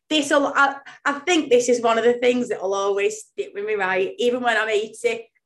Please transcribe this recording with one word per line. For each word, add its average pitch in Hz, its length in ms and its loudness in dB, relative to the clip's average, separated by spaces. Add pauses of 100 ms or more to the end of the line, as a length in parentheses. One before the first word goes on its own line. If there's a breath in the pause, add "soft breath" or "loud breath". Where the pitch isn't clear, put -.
this'll, 294 380 2
I, 277 300 0 (280 loud breath)
I 285 140 0
think 320 320 0
this 247 180 4
is 233 100 2
one 226 200 2
of 220 40 0
the 240 120 4
things 247 340 0
that'll 196 240 -4
always 202 480 -2
stick - 320 -10
with 202 100 -8
me, 214 120 -4
right? 190 420 -2
Even 240 240 0
when 233 160 0
I'm 220 120 -2
eighty 226 600 -4 (160)